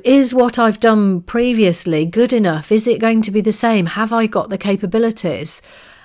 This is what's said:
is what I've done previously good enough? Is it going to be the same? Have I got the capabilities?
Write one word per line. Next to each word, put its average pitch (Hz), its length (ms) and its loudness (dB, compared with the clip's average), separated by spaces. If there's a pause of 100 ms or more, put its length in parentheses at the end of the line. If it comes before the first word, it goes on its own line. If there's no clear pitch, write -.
is 254 280 4
what 240 240 2
I've 226 220 2
done 202 440 2
previously 190 840 0
good 226 260 0
enough? 180 400 0
Is 220 160 2
it 220 140 0
going 226 220 2
to 202 80 -6
be 208 100 0
the 214 100 0
same? 214 360 0
Have 214 260 -4
I 226 140 0
got 214 220 -4
the 202 80 -6
capabilities? 196 1040 -4 (440)